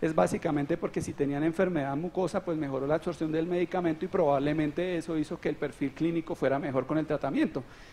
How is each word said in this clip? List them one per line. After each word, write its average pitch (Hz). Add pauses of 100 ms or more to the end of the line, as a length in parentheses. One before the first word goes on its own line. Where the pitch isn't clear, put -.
es 160
básicamente 165
porque 151
si 160
tenían 143
enfermedad 160
mucosa, 180
pues 165
mejoró 135
la 147
absorción 160
del 165
medicamento 175
y 185
probablemente 151
eso 160
hizo 156
que 160
el 151
perfil 143
clínico 165
fuera 139
mejor 135
con 151
el 156
tratamiento. 151 (280)